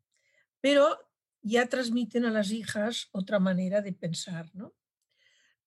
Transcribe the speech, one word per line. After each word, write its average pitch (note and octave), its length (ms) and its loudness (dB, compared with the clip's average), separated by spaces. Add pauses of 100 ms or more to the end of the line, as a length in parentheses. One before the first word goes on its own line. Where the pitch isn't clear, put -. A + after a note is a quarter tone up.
(600)
Pero C#4+ 360 6 (440)
ya A#3+ 260 2
transmiten A#3+ 560 0
a A#3 80 0
las G#3+ 200 0
hijas A3 600 -4
otra G3+ 260 -2
manera F#3 440 2
de G3+ 100 -6
pensar, E3 640 -8
¿no? A#3 180 -16 (920)